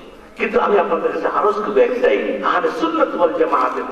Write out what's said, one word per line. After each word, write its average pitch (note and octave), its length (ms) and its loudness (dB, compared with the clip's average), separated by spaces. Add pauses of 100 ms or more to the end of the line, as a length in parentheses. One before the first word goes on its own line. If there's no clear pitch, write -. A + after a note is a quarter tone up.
(360)
কিন্তু A3 240 -2
আমি G3+ 200 2
আপনাদের E3 340 0
কাছে - 140 -4
আরজ G3 280 0
করবো C#3 240 0
একটাই, - 640 2
আহলে - 240 0 (120)
সুন্নাত D#4 360 0
ওয়াল E3 180 2
জামাতের C3 580 -2